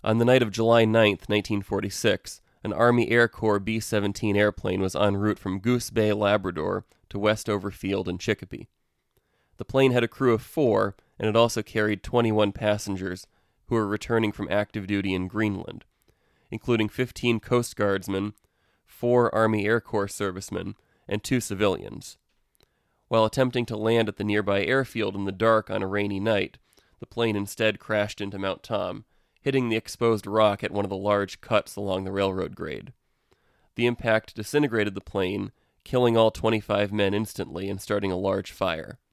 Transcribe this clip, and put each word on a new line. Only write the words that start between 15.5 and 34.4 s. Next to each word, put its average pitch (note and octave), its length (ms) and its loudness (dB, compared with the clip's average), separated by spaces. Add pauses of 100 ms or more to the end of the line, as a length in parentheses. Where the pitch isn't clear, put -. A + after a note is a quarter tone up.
including A2 380 0
fifteen A#2+ 540 -2
Coast B2 340 -2
Guardsmen, G2 600 -2 (500)
four A#2+ 500 2
Army A2 300 2
Air A2+ 160 2
Corps G2+ 260 -2
servicemen, F#2+ 680 -6 (340)
and G#2 120 -4
two B2+ 200 -2
civilians. F#2+ 760 -4 (920)
While A2 160 4
attempting B2 400 0
to A2+ 100 -8
land A2 320 2
at G#2 80 -8
the G#2 80 -6
nearby G2+ 400 0
airfield G#2+ 500 -2
in G2 120 -6
the G2 80 -4
dark A2 360 2
on G2+ 140 -4
a F#2+ 40 -6
rainy G2+ 340 -2
night, G#2 360 -2 (440)
the - 40 -14
plane A2+ 300 -2
instead G#2 440 -2
crashed G#2 420 -2
into G2 180 -8
Mount F#2+ 240 -4
Tom, G2+ 400 -6 (380)
hitting C3 280 0
the A2 80 0
exposed A2 500 -2
rock G#2 360 2
at F2+ 80 -4
one G2+ 120 -2
of G2+ 60 -4
the F#2+ 80 -6
large G2+ 420 -2
cuts - 380 -2
along F#2+ 260 -4
the F#2+ 80 -6
railroad F#2+ 440 -2
grade. D2 360 -10 (840)
The A#2+ 120 2
impact A#2 480 0
disintegrated A2 580 0